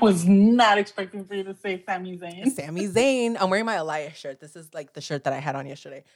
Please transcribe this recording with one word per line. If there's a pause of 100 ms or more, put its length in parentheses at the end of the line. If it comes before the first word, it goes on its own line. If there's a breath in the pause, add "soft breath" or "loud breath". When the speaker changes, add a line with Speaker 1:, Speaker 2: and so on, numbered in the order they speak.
Speaker 1:
was
not
expecting
for
you
to
say
Sami
Zayn.
Speaker 2:
Sami
Zayn.
I'm
wearing
my
Elias
shirt.
This
is,
like,
the
shirt
that
I
had
on
yesterday. (120)